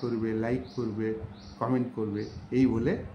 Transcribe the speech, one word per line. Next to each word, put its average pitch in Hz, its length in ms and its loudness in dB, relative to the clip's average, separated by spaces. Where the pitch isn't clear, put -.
করবে, 113 320 0
লাইক 117 280 2
করবে, 110 380 -2
কমেন্ট 123 360 2
করবে। 104 340 -2
এই 127 140 8
বলে 120 380 2